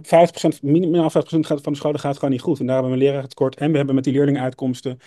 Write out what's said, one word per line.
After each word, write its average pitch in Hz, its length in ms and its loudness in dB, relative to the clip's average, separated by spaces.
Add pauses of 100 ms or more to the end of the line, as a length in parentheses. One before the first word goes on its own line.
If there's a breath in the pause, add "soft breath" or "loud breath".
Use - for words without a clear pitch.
vijftig 170 400 4
procent, 160 200 -2
minimaal 160 480 2
vijftig 156 140 0
procent 160 220 -2
gaat, 147 160 -4
van 151 100 -6
de 143 60 -4
scholen 147 220 -4
gaat 143 160 -4
gewoon 143 140 -4
niet 127 120 -2
goed. - 180 -2
En 127 60 -4
daar 131 100 -2
hebben 131 180 -2
we 131 40 -2
een 131 60 2
lerarentekort 135 520 -2
en 151 160 -2
we 151 60 2
hebben 139 180 0
met 135 80 0
die 139 100 0
leerlingenuitkomsten 131 920 -2